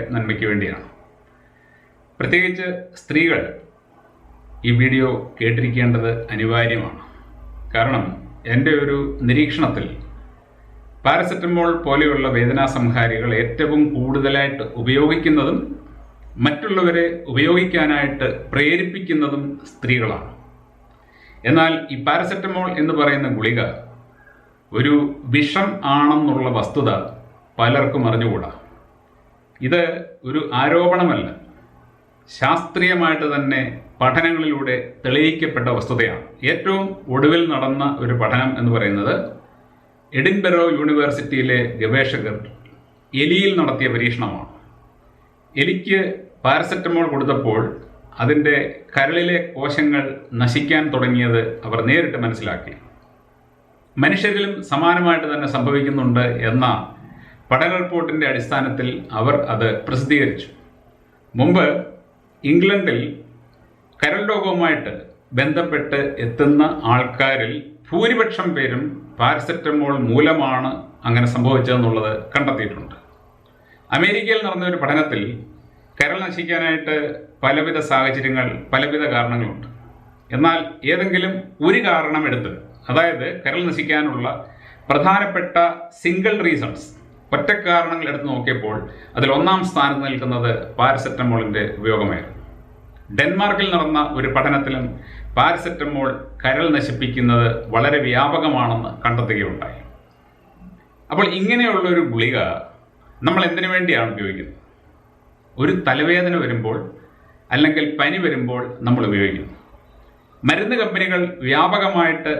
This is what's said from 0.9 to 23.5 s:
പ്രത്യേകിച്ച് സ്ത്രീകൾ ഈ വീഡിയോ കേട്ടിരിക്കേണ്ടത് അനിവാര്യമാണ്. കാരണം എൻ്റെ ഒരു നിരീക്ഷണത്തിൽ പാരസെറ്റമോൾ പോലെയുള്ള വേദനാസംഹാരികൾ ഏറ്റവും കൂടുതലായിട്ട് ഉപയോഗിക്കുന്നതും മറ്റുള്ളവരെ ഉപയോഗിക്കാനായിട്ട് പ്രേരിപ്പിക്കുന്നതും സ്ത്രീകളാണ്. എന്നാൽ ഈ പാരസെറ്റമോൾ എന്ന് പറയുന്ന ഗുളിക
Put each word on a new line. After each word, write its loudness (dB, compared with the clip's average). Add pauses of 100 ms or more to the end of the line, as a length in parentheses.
പ്രത്യേകിച്ച് -2 (320)
സ്ത്രീകൾ 0 (1300)
ഈ 4 (100)
വീഡിയോ 4 (300)
കേട്ടിരിക്കേണ്ടത് 2 (240)
അനിവാര്യമാണ്. 0 (760)
കാരണം 2 (500)
എൻ്റെ 4 (120)
ഒരു 0 (320)
നിരീക്ഷണത്തിൽ 2 (1160)
പാരസെറ്റമോൾ 2 (140)
പോലെയുള്ള 2 (120)
വേദനാസംഹാരികൾ 0 (120)
ഏറ്റവും 2 (100)
കൂടുതലായിട്ട് 0 (160)
ഉപയോഗിക്കുന്നതും 4 (880)
മറ്റുള്ളവരെ 2 (280)
ഉപയോഗിക്കാനായിട്ട് 2 (220)
പ്രേരിപ്പിക്കുന്നതും 0 (240)
സ്ത്രീകളാണ്. -4 (1200)
എന്നാൽ 4 (220)
ഈ -8
പാരസെറ്റമോൾ -2 (140)
എന്ന് 0
പറയുന്ന 0
ഗുളിക 0 (1160)